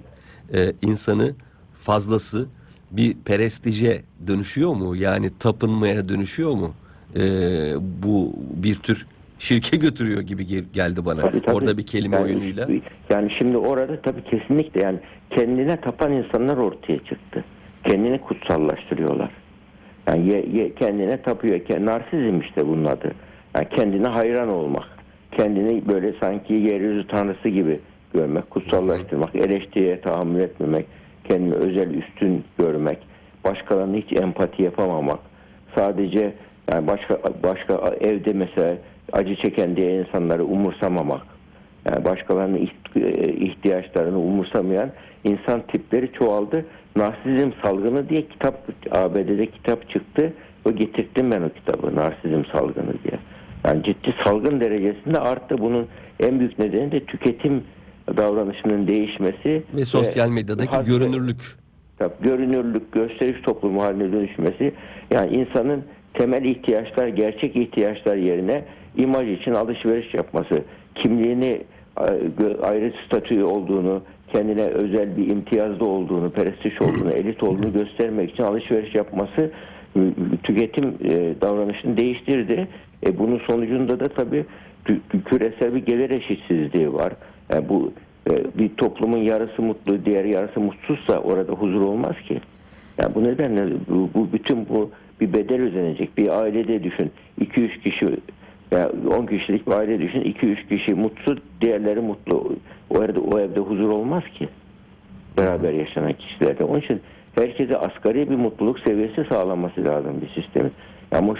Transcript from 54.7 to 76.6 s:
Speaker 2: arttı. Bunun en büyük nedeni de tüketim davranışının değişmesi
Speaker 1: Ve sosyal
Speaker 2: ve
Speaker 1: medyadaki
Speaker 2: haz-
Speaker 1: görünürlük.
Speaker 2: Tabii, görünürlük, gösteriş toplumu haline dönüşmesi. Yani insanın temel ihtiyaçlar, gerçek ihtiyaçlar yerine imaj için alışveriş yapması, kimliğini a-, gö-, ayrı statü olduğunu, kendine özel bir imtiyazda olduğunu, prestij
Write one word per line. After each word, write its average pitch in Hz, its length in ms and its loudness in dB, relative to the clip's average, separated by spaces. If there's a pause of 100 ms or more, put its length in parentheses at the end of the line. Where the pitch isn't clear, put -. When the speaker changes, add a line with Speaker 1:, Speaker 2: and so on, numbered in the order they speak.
Speaker 2:
arttı. 131 380 -2
Bunun 117 300 0 (320)
en 127 200 4
büyük 120 200 0
nedeni 107 320 0
de 147 80 2
tüketim 127 640 0 (540)
davranışının 104 680 2
değişmesi 107 760 0 (120)
Speaker 1:
Ve 135 100 0
sosyal 120 400 2
Speaker 2:
ve 120 80 2
Speaker 1:
medyadaki 110 420 -2
Speaker 2:
haz- 127 100 2
Speaker 1:
görünürlük. 123 520 2 (600)
Speaker 2:
Tabii, 87 240 -2
görünürlük, 127 720 0
gösteriş 117 500 0
toplumu 101 420 0
haline 98 280 0
dönüşmesi. 101 640 0 (380)
Yani 98 260 2
insanın 131 460 0 (300)
temel 127 320 2
ihtiyaçlar, 120 640 0
gerçek 107 480 0
ihtiyaçlar 107 600 0
yerine 92 480 0 (340)
imaj 131 320 2
için 101 240 -2
alışveriş 113 600 0
yapması, - 500 -2 (320)
kimliğini 120 640 2 (360)
a-, 80 100 0 (320)
gö-, 104 220 0
ayrı 107 320 0 (120)
statü 110 380 0
olduğunu, 95 580 0 (320)
kendine 107 300 2
özel 101 540 0
bir 98 100 2
imtiyazda 104 580 0
olduğunu, 90 460 0
prestij 98 500 -2